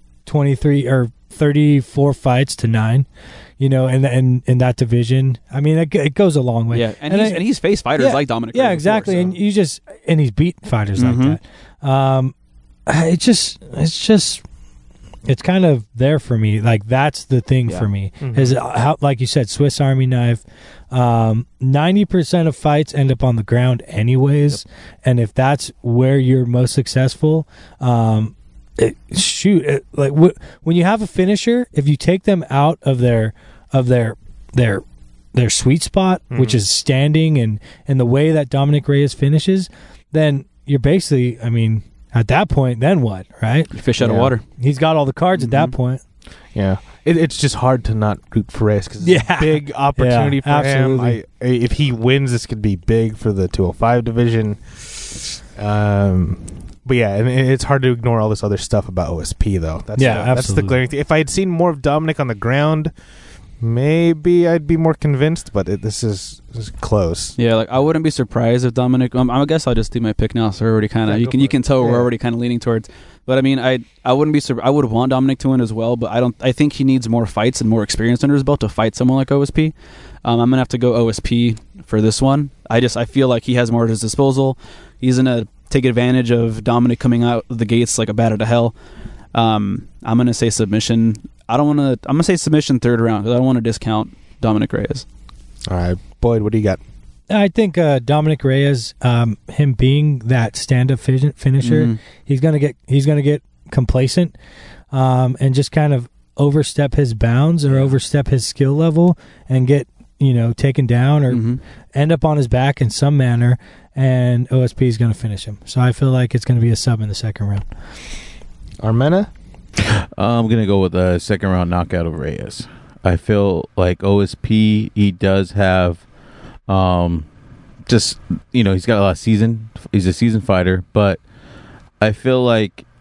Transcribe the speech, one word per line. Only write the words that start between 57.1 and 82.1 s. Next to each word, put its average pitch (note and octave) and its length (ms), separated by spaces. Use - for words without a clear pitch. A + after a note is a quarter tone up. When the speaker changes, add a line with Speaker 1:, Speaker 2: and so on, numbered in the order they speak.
Speaker 3:
and A2+ 120
it, B2+ 200
it's C3 160
hard C#3 180
to B2+ 100
ignore A#2 280
all G#2+ 80
this G#2+ 160
other G2+ 120
stuff - 320
about F2+ 220
O E2+ 100
S - 120
P, G2 260
though. D#2+ 280
That's A2 160
Speaker 1:
Yeah, A#2+ 120
Speaker 3:
the, G2+ 40
that's G2+ 80
the B2 120
Speaker 1:
absolutely. G2+ 300
Speaker 3:
glaring B2+ 200
thing. C#3 120
If D3+ 120
I D#3 60
had D3+ 120
seen F#3+ 180
more F3 220
of C#3+ 120
Dominic D#3 360
on C#3+ 100
the A#2 60
ground, D3 580
maybe D#3+ 840
I'd E3 200
be D#3+ 100
more D#3+ 180
convinced, D3+ 580
but F#2+ 160
it, G2 140
this G#2+ 220
is, - 380
this A#2 120
is - 60
close. - 680
Speaker 2:
Yeah, A#2 160
like, A2 160
I B2+ 80
wouldn't D#3 260
be D#3 60
surprised A#2+ 560
if A#2 80
Dominic, B2+ 400
um, B2+ 160
I C3 160
guess D#3 200
I'll B2 80
just A2+ 180
do A#2 80
my A2 120
pick - 220
now, A2+ 160
so G2+ 140
we're A2+ 80
already G#2+ 160
kinda, A2 240
Speaker 3:
Yeah, G#2 60
Speaker 2:
you A#2 80
Speaker 3:
go B2 60
Speaker 2:
can, B2+ 60
Speaker 3:
for C3+ 40
Speaker 2:
you - 40
Speaker 3:
it. C3+ 40
Speaker 2:
can C3 120
tell C3 200
Speaker 3:
Yeah. A#2+ 80
Speaker 2:
we're A#2+ 100
already A#2+ 180
kinda A#2 200
leaning A#2+ 220
towards, A2+ 280
but C3 140
I - 20
mean, C3+ 180
I, B2+ 200
I B2 80
wouldn't D3+ 220
be D3 60
sur-, A#2+ 220
I B2 80
would C#3+ 140
want A#2+ 260
Dominic C3 300
to C3+ 80
win C3 140
as A2 100
well, A2+ 240
but A#2 160
I A#2 80
don't, B2 200
I B2+ 120
think D3 220
he C3+ 100
needs C3 240
more A#2 180
fights A#2 360
and A2 80
more A2+ 120
experience A#2 400
under C#3+ 120
his C3+ 100
belt C#3+ 160
to G#2+ 80
fight - 260
someone B2+ 220
like C3+ 160
O C#3+ 80
S C#3+ 100
P. D#3 220
Um, A#2 160
I'm A#2+ 120
gonna C3 100
have B2+ 80
to B2+ 100
go A#2+ 160
O A#2 140
S G#2+ 100
P A#2+ 380
for A2 180
this A2 180